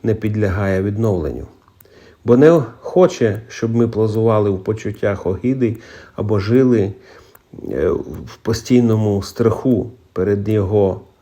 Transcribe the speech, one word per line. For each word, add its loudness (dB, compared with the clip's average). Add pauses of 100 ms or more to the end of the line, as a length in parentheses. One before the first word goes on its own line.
не 0
підлягає -2
відновленню. -2 (800)
Бо 6
не 6 (200)
хоче, 0
щоб -6
ми 2
плазували 0
в -4
почуттях -4
огиди -2 (380)
або -2
жили, 2 (800)
е, -2 (360)
в -20
постійному 0
страху -2 (220)
перед -2
його 0 (200)